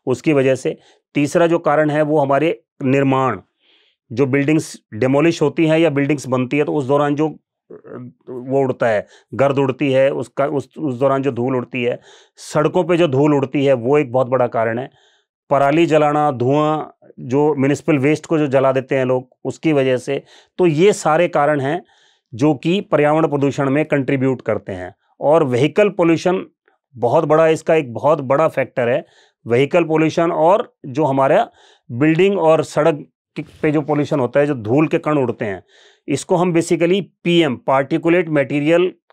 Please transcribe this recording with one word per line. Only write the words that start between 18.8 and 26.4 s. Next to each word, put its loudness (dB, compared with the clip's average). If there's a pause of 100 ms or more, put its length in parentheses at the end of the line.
हैं 0
लोग, -2 (160)
उसकी -2
वजह 2
से। -6 (340)
तो 2
ये 4
सारे 0
कारण 0
हैं -4 (500)
जो 0
कि -2
पर्यावरण 2
प्रदूषण -2
में 0
कंट्रीब्यूट -2
करते -6
हैं। -12 (240)
और 2
व्हीकल 2
पॉल्यूशन 0 (500)